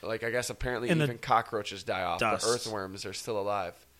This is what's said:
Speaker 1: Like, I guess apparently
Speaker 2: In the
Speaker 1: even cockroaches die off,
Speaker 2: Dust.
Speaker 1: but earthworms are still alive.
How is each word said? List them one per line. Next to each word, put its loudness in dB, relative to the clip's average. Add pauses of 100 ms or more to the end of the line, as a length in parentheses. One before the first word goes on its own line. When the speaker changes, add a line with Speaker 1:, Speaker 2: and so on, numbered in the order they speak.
Speaker 1:
Like, -4
I -2
guess 0
apparently -2
Speaker 2:
In 6
the 4
Speaker 1:
even -2
cockroaches 2
die 0
off, 0
Speaker 2:
Dust. 2
Speaker 1:
but 4
earthworms -4
are -6
still -4
alive. -2 (240)